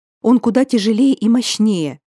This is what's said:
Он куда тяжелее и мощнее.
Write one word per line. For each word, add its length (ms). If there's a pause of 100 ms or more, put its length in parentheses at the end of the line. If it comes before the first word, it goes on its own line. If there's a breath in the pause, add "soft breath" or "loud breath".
(220)
Он 180
куда 240
тяжелее 480
и 160
мощнее. 720 (120)